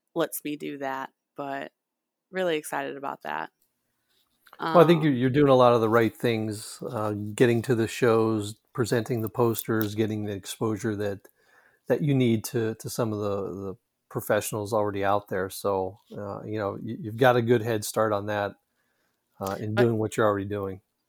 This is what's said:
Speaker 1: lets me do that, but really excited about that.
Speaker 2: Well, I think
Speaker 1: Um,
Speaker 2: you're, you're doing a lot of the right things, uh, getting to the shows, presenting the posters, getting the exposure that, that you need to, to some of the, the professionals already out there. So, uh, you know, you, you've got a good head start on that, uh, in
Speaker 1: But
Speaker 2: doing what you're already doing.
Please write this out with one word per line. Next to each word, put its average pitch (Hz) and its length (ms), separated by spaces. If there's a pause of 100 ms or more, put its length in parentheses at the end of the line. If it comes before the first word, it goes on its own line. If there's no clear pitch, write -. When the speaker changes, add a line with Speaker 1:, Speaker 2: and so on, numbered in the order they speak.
(160)
Speaker 1:
lets 160 280
me 151 140
do 147 220
that, 135 320 (260)
but 139 340 (600)
really 180 260
excited 139 400
about 139 260
that. 76 280 (1080)
Speaker 2:
Well, 165 200
I 160 80
think 165 120
Speaker 1:
Um, 151 60
Speaker 2:
you're, 147 80
you're 127 160
doing 139 220
a 131 40
lot 123 180
of 117 80
the 113 80
right 113 260
things, 110 760
uh, 107 240 (220)
getting 120 280
to 131 120
the 110 120
shows, 110 680 (180)
presenting 117 480
the 110 80
posters, 110 640
getting 107 320
the 104 80
exposure 107 600
that, 101 320 (600)
that 156 140
you 143 140
need 117 300
to, 113 300
to - 140
some 110 240
of 104 60
the, 101 340
the 98 220 (340)
professionals 107 640
already 104 300
out 101 240
there. 95 240
So, 98 480 (180)
uh, 104 260
you 110 140
know, 101 240
you, 113 180
you've 113 180
got 123 180
a 123 80
good 117 180
head 110 240
start 110 280
on 101 140
that, 104 280 (840)
uh, 98 200
in 107 160
Speaker 1:
But 120 80
Speaker 2:
doing 117 160
what 107 160
you're 113 100
already 101 220
doing. 98 340 (280)